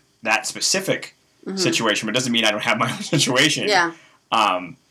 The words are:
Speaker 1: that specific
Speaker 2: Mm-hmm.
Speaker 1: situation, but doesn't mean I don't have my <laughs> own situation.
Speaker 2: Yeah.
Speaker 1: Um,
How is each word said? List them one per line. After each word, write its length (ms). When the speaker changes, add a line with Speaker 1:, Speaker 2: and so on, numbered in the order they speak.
Speaker 1:
that 240
specific 680
Speaker 2:
Mm-hmm. 120
Speaker 1:
situation, 480
but 80
doesn't 180
mean 120
I 60
don't 140
have 120
my 160
<laughs> 0
own 100
situation. 680
Speaker 2:
Yeah. 240
Speaker 1:
Um, 440